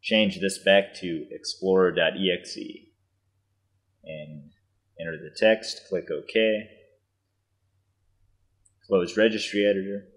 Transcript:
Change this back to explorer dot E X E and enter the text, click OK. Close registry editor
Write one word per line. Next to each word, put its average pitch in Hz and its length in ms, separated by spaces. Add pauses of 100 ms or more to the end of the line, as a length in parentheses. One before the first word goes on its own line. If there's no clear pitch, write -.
Change 104 380
this 95 180
back 98 420
to 82 320
explorer 95 580
dot 82 260
E 95 140
X - 260
E - 360 (1120)
and 76 480 (480)
enter 82 160
the 76 200
text, 113 520
click 87 240
OK. 107 560 (2250)
Close 95 300
registry 107 500
editor 101 380 (120)